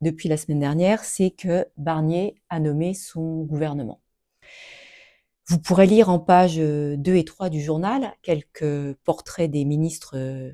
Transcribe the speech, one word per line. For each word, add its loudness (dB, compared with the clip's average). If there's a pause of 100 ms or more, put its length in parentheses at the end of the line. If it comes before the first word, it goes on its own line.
depuis -4
la 0
semaine -4
dernière, 0
c'est 0
que -2 (120)
Barnier -2
a -6
nommé -2
son -8
gouvernement. -6 (1500)
Vous 2
pourrez 6
lire 6
en 4
page, 6
euh, -2
deux 2
et 4
trois -6
du -2
journal -2
quelques -4 (100)
portraits -2
des -2
ministres, -2
euh, -8